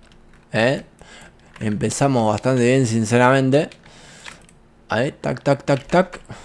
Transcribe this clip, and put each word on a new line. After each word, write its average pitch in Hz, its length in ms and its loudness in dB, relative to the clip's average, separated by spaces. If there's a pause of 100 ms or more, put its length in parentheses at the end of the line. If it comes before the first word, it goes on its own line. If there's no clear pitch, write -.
(520)
¿eh? 123 300 0 (760)
Empezamos 110 720 -2
bastante 123 320 0
bien, 131 220 2
sinceramente. 127 840 2 (1160)
Ahí, 120 240 -2
tac, 143 320 -8
tac, - 200 0
tac, 143 220 -2
tac. 185 340 0 (240)